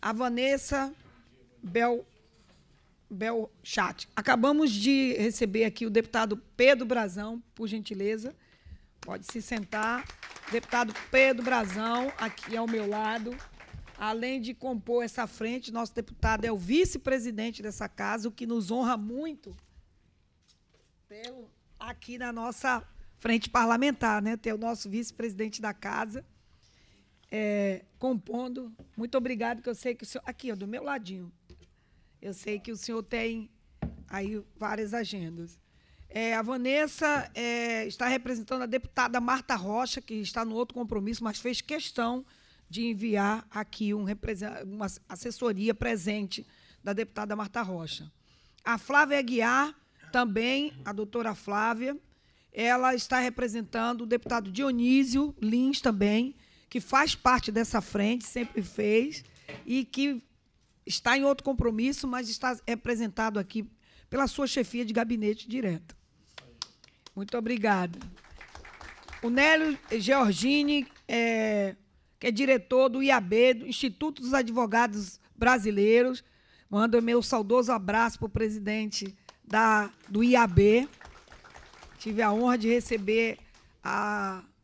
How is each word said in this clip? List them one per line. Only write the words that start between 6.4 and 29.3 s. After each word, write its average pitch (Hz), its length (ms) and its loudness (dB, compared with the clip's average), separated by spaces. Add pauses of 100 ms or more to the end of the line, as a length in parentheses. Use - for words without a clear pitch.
Pedro 254 300 6
Brazão, 220 560 -2 (120)
por 220 140 -6
gentileza. 214 640 -4 (680)
Pode 190 300 -12
se 226 120 -8
sentar. 220 640 -4 (440)
Deputado 233 440 -2 (160)
Pedro 262 320 6
Brazão, 233 760 0
aqui 226 380 -6
ao 226 100 -2
meu 220 220 -2
lado. 220 480 -4 (640)
Além 226 420 -4
de 233 140 -8
compor 240 500 -2
essa 226 220 -4
frente, 233 440 -6
nosso 226 240 -6
deputado 220 520 0
é 226 60 0
o 214 40 -2
vice-presidente 233 1040 0
dessa 208 260 -8
casa, 208 400 -4
o 220 40 -8
que 240 140 -10
nos 226 240 -2
honra 240 260 0
muito 240 580 -8 (1500)
tê-lo 233 420 -18 (300)
aqui - 380 -12
na 240 160 -6
nossa 233 500 -2 (360)
frente 233 300 2
parlamentar, 233 760 2
né? 220 160 -2
Ter 220 160 -4
o 214 40 -4
nosso 226 300 -6
vice-presidente 220 720 -6
da 208 140 -6
casa, 208 500 -6 (1040)
é, 208 540 0 (140)
compondo. 247 760 -4 (240)
Muito 240 200 -4
obrigado, 240 460 -2